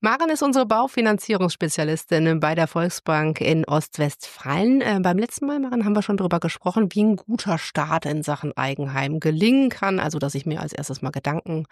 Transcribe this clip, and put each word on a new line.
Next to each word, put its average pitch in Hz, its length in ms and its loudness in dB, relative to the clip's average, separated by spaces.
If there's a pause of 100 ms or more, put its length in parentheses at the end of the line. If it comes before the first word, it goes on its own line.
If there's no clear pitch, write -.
Maren 269 300 2
ist 311 120 0
unsere 269 240 4
Baufinanzierungsspezialistin 180 1700 0
bei 151 160 0
der 165 140 2
Volksbank 160 720 0
in 160 240 2
Ostwestfalen. 156 1160 0
Äh, 208 200 0
beim 180 180 2
letzten 240 280 -4
Mal, 285 120 -2
Maren, 247 260 -2
haben 208 120 2
wir 208 60 2
schon 202 140 0
drüber 175 220 0
gesprochen, 180 540 0
wie 208 100 2
ein 214 140 4
guter 202 420 -4
Start 156 480 -2
in 151 160 -2
Sachen 147 340 -4
Eigenheim 139 600 -4
gelingen 214 500 4
kann. 196 300 -2
Also, 151 220 -2
dass 143 160 -4
ich 139 100 -6
mir 156 140 -4
als 156 120 -8
erstes 143 300 -8
mal 135 80 -4
Gedanken 156 600 -4